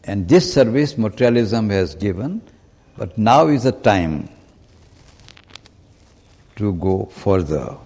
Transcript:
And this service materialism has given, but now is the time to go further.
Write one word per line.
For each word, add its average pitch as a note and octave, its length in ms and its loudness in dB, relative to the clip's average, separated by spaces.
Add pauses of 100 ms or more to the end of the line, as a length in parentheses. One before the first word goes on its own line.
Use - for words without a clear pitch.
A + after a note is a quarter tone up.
And F#2+ 220 -6
this E3+ 260 4
service C#3 440 2
materialism A2+ 720 0
has F#2 280 -2
given, G#2 440 -6 (560)
but A2+ 220 -10
now C3 300 4
is C3 160 0
the C3 80 2
time E2 580 -2 (2250)
to G#2 180 -2
go F#2+ 320 -2
further. D#2 800 -2